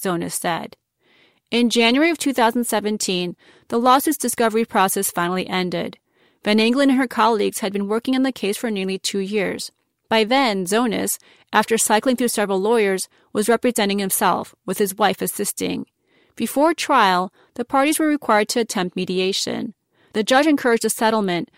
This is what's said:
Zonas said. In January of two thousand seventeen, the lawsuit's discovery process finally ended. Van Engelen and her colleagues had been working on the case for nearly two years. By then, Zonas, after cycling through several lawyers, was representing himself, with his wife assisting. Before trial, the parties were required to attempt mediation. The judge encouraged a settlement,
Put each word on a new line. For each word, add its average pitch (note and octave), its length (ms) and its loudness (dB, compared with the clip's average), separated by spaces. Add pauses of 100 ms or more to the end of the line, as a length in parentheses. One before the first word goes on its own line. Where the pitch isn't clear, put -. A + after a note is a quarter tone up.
Zonas F3 320 -4
said. - 440 -6 (760)
In A#3 200 2
January A#3 400 4
of D#4+ 80 -2
two C#4 140 -2
thousand A#3+ 320 2
seventeen, G#3 720 -2 (320)
the A#3 100 -2
lawsuit's C4 400 2
discovery A3+ 460 0
process G3 460 0
finally F3+ 380 -2
ended. F3+ 480 -4 (480)
Van G#3+ 140 2
Engelen B3 320 4
and B3+ 80 4
her C4+ 80 0
colleagues G#3+ 540 0
had G3 120 -4
been G3+ 160 -4
working A#3 260 -2
on C4 80 2
the C4+ 100 0
case G#3 240 -4
for A#3+ 140 -4
nearly F#3+ 280 -4
two - 220 -4
years. F#3+ 520 -4 (380)
By A3 140 4
then, G#3+ 420 0
Zonas, G3 520 -2 (340)
after A3 260 2
cycling A#3 380 0
through B3 120 0
several G3+ 320 -2
lawyers, G3+ 480 0 (240)
was G#3+ 160 0
representing A3+ 500 2
himself, F#3+ 560 0 (120)
with F#3+ 120 -4
his F#3+ 160 0
wife G3 280 0
assisting. - 640 -6 (500)
Before C#4+ 380 0
trial, F#3+ 580 2 (220)
the A#3+ 100 -8
parties C#4+ 340 0
were D#4+ 80 0
required A3+ 440 2
to A#3+ 100 -2
attempt F#3+ 340 -4
mediation. F#3 800 -4 (380)
The G#3+ 100 0
judge C4 240 4
encouraged B3+ 380 2
a A3 60 0
settlement, G#3+ 680 -2